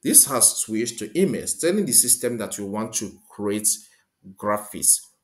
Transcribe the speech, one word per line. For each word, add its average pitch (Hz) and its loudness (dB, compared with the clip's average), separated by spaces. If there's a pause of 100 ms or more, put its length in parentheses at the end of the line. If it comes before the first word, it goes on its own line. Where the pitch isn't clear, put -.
This - 6
has 127 2
switched 110 -4
to 107 -6
image, 117 0
telling 180 0
the 127 -2
system 120 2
that 101 -8
you 101 -6
want 107 -6
to - -6 (120)
create 104 -2 (680)
graphics. - -2 (240)